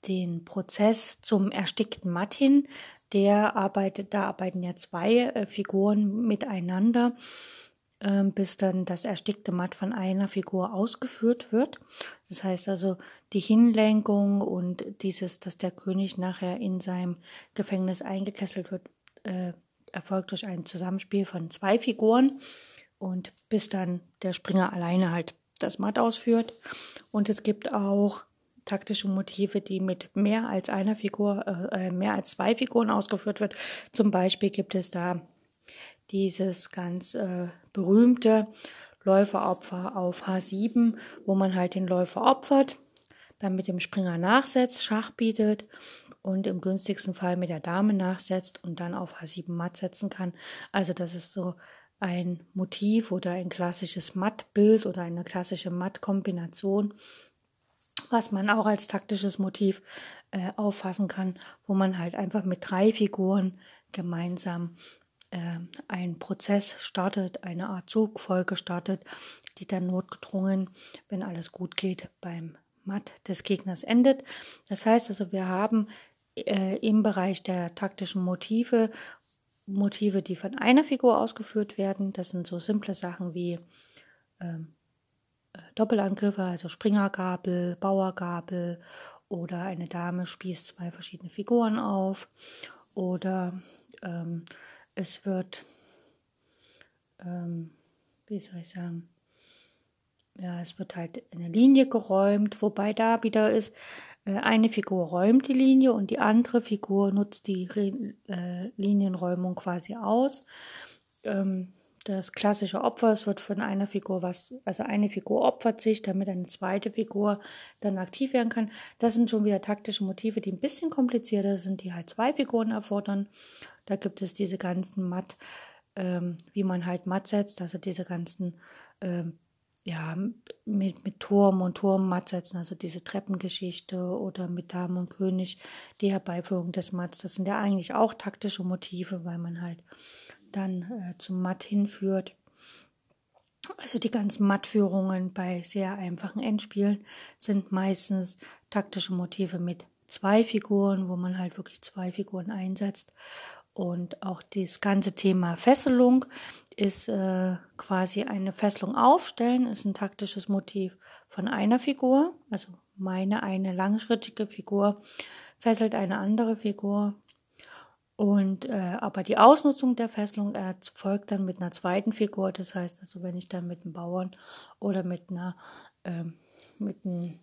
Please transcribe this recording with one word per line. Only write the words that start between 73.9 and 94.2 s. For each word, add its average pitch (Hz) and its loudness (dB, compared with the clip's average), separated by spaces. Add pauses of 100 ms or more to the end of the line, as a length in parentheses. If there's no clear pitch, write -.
Das - -4
heißt 233 4
also, 190 -4
wir 185 -2
haben, 214 0 (480)
äh, 196 -2
im 214 2
Bereich 196 0
der 175 -4
taktischen 190 -4
Motive, 220 0 (760)
Motive, 196 0
die 185 -6
von 202 -8
einer 262 6
Figur 254 4
ausgeführt 208 -4
werden. 196 -2
Das 185 -8
sind 175 -6
so 175 -8
simple 202 -2
Sachen 175 -6
wie, 175 -4 (800)
ähm, 165 -10 (800)
äh, - -20 (160)
Doppelangriffe, 202 2
also 175 -4
Springergabel, 185 0
Bauergabel 180 -2 (480)
oder 175 -6
eine 175 -6
Dame 175 -4
spießt - -8
zwei 175 -10
verschiedene 175 -16
Figuren 220 2
auf 196 -2 (640)
oder, 185 -4 (420)
ähm, 170 -6 (500)